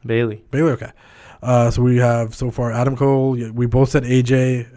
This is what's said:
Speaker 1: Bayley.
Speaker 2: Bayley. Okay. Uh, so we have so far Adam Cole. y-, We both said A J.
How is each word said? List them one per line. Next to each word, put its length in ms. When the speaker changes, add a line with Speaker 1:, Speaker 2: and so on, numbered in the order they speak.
Speaker 1:
Bayley. 420
Speaker 2:
Bayley. 220
Okay. 180
Uh, 260
so 140
we 140
have 360
so 160
far 220
Adam 240
Cole. 420
y-, 160
We 140
both 220
said 140
A 200
J. 420